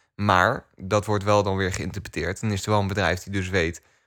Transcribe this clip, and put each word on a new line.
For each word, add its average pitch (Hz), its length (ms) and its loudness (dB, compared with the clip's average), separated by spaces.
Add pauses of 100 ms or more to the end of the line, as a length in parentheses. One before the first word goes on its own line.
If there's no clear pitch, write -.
(160)
Maar 101 500 2 (100)
dat 101 300 0
wordt 104 180 -2
wel 104 200 4
dan 98 140 -2
weer 95 160 -2
geïnterpreteerd. - 680 -6
En 110 100 -2
is 98 140 -4
er 104 60 -2
wel 107 80 4
een 98 80 0
bedrijf 95 360 0
die 98 100 -10
dus 92 160 -4
weet 85 320 0 (240)